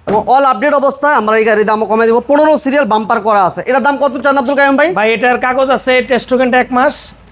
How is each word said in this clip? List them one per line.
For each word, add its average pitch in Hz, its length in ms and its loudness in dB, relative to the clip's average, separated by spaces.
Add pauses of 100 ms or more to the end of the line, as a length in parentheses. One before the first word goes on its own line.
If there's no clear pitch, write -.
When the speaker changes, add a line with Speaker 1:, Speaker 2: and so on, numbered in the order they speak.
Speaker 1:
এবং 208 200 -2
all 262 280 2
update 277 220 0
অবস্থায় 277 380 0
আমরা 220 240 0
এই 220 60 2
গাড়ির 214 220 2
দামও 214 200 -2
কমাই 220 200 0
দেবো। 226 140 2
পনেরো 294 380 2
সিরিয়াল 269 260 -2
বাম্পার 214 360 -2
করা 202 240 2
আছে, 170 220 -4
এটার 262 160 0
দাম 277 140 0
কত 262 240 -2
চান 277 180 0
আব্দুল 269 160 -2
কাইয়ুম 277 220 2
ভাই? 302 160 0
Speaker 2:
ভাই, 220 200 0
এটার 247 260 0
কাগজ 254 320 -2
আছে, 254 320 0
টেস্ট 247 280 -2
টোকেনটা 254 300 2
এক 247 120 -4
মাস। 262 400 -2 (200)